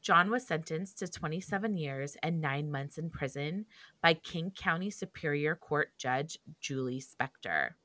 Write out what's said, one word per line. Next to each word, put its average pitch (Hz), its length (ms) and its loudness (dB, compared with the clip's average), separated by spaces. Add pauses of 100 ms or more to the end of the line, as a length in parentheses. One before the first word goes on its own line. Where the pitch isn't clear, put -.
John 180 280 6
was 247 160 2
sentenced 160 540 -2
to 185 80 -2
twenty-seven 190 680 -2
years 143 440 -2
and 165 180 2
nine 147 300 0
months 143 280 -4
in 160 120 -4
prison 151 560 -4 (360)
by 165 120 8
King 165 380 -4
County 180 380 0
Superior 151 680 0
Court - 420 0
Judge 135 400 0 (240)
Julie 131 400 -2
Spector. 82 720 -2 (140)